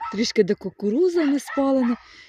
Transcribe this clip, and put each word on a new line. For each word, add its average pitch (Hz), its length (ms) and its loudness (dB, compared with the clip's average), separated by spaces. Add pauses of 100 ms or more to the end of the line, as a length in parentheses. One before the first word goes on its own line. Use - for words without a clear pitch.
(120)
трішки 214 320 0
де 185 120 0
кукуруза 302 680 0
не 277 140 2
спалена. 262 580 0 (320)